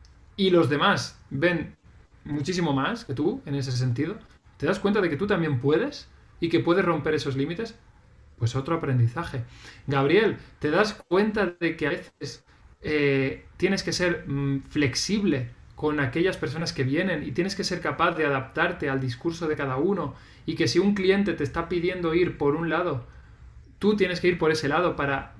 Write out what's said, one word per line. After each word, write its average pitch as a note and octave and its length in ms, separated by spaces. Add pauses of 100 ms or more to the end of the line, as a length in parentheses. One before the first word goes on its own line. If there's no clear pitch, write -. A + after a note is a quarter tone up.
(360)
y F#3+ 140
los E3+ 200
demás D3+ 600
ven D#3 480 (460)
muchísimo D3+ 500
más D#3+ 320
que C#3+ 80
tú D3+ 320
en D3 80
ese C3+ 180
sentido? B2+ 460 (400)
¿Te C#3+ 80
das G3+ 140
cuenta G#3 200
de F3+ 120
que C#3 60
tú F#3+ 100
también D#3+ 340
puedes E3+ 480 (300)
y E3+ 100
que E3 100
puedes E3+ 240
romper D#3+ 300
esos C#3+ 220
límites? E3+ 400 (640)
Pues A#2 160
otro D#3 200
aprendizaje. B2+ 680 (420)
Gabriel, D3+ 520 (200)
¿te D3+ 140
das G#3 240 (120)
cuenta G#3 380
de E3+ 320
que D3+ 100
a - 40
veces, - 520 (380)
eh, C#3+ 640 (120)
tienes F#3 260
que E3 100
ser, F3 340
mm, C#3 420
flexible D3+ 800 (240)
con D3+ 240
aquellas E3 380
personas D#3 360
que C3 100
vienen D#3+ 400
y - 80
tienes F#3+ 240
que F#3+ 80
ser E3+ 180
capaz D#3+ 320
de D#3+ 120
adaptarte C#3+ 640
al C3+ 100
discurso E3 480
de D3+ 80
cada C3+ 220
uno E3 380 (300)
y D#3+ 100
que E3 120
si E3+ 120
un G3+ 140
cliente G3 400
te D3+ 100
está E3 260
pidiendo F3 460
ir F3 220
por C#3+ 180
un E3 140
lado, D#3 360 (720)
tú G#3 160
tienes F3+ 260
que F3 80
ir E3+ 80
por D#3+ 140
ese D#3 160
lado D#3+ 280
para, C#3 440